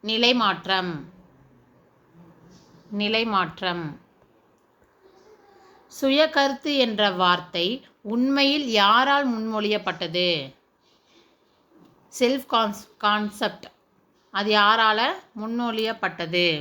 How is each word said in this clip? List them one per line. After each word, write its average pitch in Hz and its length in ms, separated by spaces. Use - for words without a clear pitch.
நிலைமாற்றம். 208 880
நிலைமாற்றம். 196 840
சுய 277 380
கருத்து 277 480
என்ற 220 340
வார்த்தை 175 540
உண்மையில் 277 680
யாரால் 254 600
முன்மொழியப்பட்டது? 208 960
செல்ஃப் 262 360
கான்ஸ்-, 220 380
கான்செப்ட். 208 680
அது 208 200
யாரால 214 460
முன்மொழியப்பட்டது? 220 1080